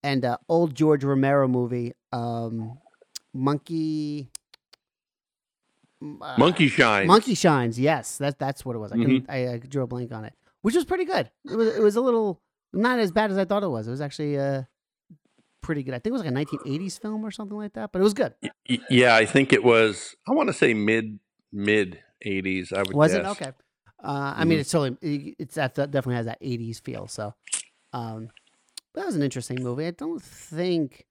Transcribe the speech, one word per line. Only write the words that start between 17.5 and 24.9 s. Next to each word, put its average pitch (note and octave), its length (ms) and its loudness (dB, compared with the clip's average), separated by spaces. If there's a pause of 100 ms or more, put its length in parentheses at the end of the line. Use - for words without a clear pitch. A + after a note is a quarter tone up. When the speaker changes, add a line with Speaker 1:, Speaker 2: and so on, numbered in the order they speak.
Speaker 1:
like G#3 180 -12
that, G#3+ 180 -10
but F#3 80 -2
it - 20 4
was G#3 120 4
good. G#3 180 -2 (100)
Speaker 2:
Y-, - 60 -8 (220)
y-, A#2+ 80 2 (100)
yeah, B2 260 8
I A2 120 8
think C3+ 260 4
it B2+ 100 6
was, A2+ 540 4 (100)
I A3+ 60 -2
wanna C#4 220 2
say B2+ 180 4
mid, A2 460 0 (340)
mid G2+ 480 0 (220)
eighties, F#2+ 500 -4
I F#2+ 60 -2
would F#2+ 160 -2
Speaker 1:
Was - 180 4
it? F2+ 100 0
Speaker 2:
guess. - 100 -4
Speaker 1:
Okay. C3 200 -10 (500)
Uh, C#3 340 -4
I D#3+ 100 -2
mean, E3 80 4
Speaker 2:
Mm-hmm. D#3 80 0
Speaker 1:
it's - 80 -8
totally, C#3 320 0